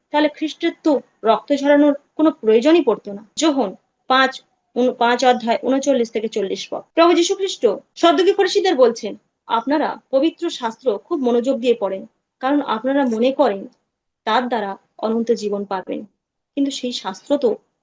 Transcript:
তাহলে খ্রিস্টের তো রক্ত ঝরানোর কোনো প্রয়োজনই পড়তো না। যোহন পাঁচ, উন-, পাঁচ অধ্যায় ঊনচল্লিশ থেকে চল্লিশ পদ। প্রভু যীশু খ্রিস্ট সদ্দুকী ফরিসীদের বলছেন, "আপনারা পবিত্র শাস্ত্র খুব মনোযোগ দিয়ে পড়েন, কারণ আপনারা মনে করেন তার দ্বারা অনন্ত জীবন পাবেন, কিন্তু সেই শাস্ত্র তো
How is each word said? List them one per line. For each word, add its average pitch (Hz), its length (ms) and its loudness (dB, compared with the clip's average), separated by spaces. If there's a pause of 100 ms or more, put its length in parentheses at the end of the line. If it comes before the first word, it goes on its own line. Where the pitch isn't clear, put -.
(120)
তাহলে 302 180 2
খ্রিস্টের 311 420 -6 (120)
তো 294 180 2 (220)
রক্ত 226 320 0
ঝরানোর 285 400 4 (200)
কোনো 302 160 2
প্রয়োজনই 247 520 4
পড়তো 202 300 -2
না। 202 120 -16 (100)
যোহন 269 400 0 (320)
পাঁচ, 262 340 2 (340)
উন-, 247 180 0
পাঁচ 240 320 0
অধ্যায় 233 380 2
ঊনচল্লিশ 262 480 0
থেকে 220 160 -4
চল্লিশ 196 440 -6
পদ। - 100 -8 (120)
প্রভু 339 200 6
যীশু 349 220 0
খ্রিস্ট 381 320 -4 (280)
সদ্দুকী 339 380 2
ফরিসীদের 370 420 0
বলছেন, 233 400 0 (320)
"আপনারা 262 500 -2 (140)
পবিত্র 320 380 0
শাস্ত্র 226 480 -6
খুব 330 220 -6
মনোযোগ 240 400 0
দিয়ে 240 140 2
পড়েন, 196 320 -6 (340)
কারণ 277 220 0
আপনারা 262 440 -2
মনে 233 260 0
করেন 202 360 0 (560)
তার 240 240 0
দ্বারা 208 300 -4 (200)
অনন্ত 226 340 -2
জীবন 202 340 -4
পাবেন, 196 400 -8 (500)
কিন্তু 277 160 -2
সেই 247 200 -8
শাস্ত্র 226 460 -6
তো - 200 -2 (260)